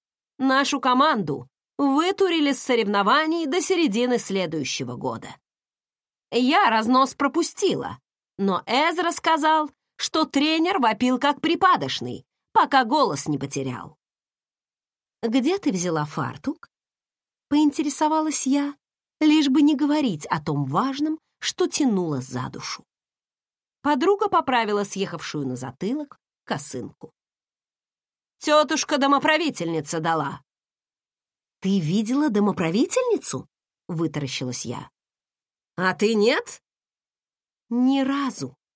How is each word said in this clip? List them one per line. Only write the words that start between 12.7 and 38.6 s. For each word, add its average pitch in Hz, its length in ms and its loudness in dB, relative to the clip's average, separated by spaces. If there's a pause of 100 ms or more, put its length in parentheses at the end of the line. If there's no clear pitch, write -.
голос 220 440 0
не 147 100 -2
потерял». 131 580 -8 (1300)
«Где 254 360 0
ты 285 140 -2
взяла 170 320 -2
фартук?» 147 640 -8 (800)
поинтересовалась 302 1000 0
я, 285 300 -2 (440)
лишь 302 280 4
бы 277 140 4
не 302 120 6
говорить 277 520 0
о 160 140 -2
том 143 260 -2
важном, 269 520 -2 (220)
что - 260 -2
тянуло 185 540 0
за 127 300 -6
душу. - 340 -12 (960)
Подруга 370 480 2
поправила 233 560 0
съехавшую 175 640 -6
на 127 100 -6
затылок 208 640 -6 (260)
косынку. - 680 -8 (1300)
«Тётушка-домоправительница 285 1600 0
дала». 160 420 -2 (1200)
«Ты 196 200 2
видела 220 480 0
домоправительницу?» 208 1200 0 (400)
вытаращилась 151 760 -6
я. - 260 -12 (840)
«А 185 180 0
ты 226 200 2
нет?» 247 480 0 (1080)
«Ни 254 320 2
разу. 262 540 -4 (200)